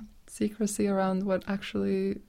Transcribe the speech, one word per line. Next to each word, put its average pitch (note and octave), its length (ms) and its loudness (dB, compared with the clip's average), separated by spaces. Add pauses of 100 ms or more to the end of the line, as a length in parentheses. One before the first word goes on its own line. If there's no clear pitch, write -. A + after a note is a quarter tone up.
(260)
secrecy G#3 600 -2
around F#3+ 380 2
what F#3+ 240 2
actually G3 680 0 (100)